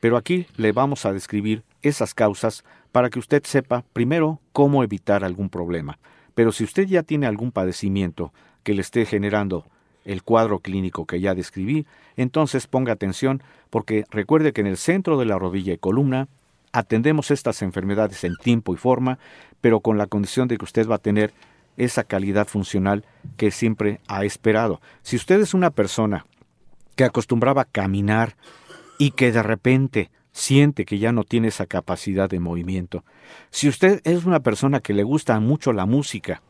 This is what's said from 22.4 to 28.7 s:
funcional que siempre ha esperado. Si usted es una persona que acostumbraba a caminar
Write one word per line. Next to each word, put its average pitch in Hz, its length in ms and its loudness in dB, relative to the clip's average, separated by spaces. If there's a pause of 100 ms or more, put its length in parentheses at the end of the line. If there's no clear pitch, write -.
funcional 98 560 -2 (320)
que 104 160 2
siempre 107 560 -2
ha 101 160 -4
esperado. 107 560 0 (220)
Si - 160 -6
usted 196 240 2
es 196 120 0
una 180 180 2
persona 104 540 -2 (680)
que 131 80 4
acostumbraba 123 600 2
a - 20 0
caminar 101 720 0 (600)